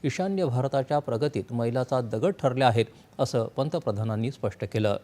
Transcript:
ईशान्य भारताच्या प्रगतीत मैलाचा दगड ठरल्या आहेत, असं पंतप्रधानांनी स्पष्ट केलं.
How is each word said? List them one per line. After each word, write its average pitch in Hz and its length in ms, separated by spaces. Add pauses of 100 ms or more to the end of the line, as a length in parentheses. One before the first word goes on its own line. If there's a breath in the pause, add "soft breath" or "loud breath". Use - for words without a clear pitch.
ईशान्य 190 400
भारताच्या 135 540
प्रगतीत 123 540
मैलाचा 120 480
दगड 117 320
ठरल्या 131 360
आहेत, 113 160 (340 loud breath)
असं 123 260 (120)
पंतप्रधानांनी 113 720
स्पष्ट - 340
केलं. 104 400